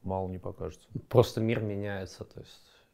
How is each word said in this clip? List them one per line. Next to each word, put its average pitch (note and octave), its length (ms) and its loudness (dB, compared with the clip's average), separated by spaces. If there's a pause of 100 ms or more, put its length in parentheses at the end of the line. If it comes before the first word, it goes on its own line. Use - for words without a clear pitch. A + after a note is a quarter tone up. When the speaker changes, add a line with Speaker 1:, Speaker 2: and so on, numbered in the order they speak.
Speaker 1:
мало F#2+ 260 -2
не F#2 80 -6
покажется. F2+ 500 -10 (220)
Speaker 2:
Просто A#2 320 6
мир A2+ 200 2
меняется, G2+ 640 -6
то - 160 -16
есть - 200 -20 (320)